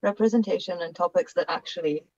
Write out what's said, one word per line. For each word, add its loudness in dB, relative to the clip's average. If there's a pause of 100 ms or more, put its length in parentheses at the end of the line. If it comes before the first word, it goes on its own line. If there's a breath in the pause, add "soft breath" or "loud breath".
representation 2
and -8
topics 0
that -2
actually -4 (140)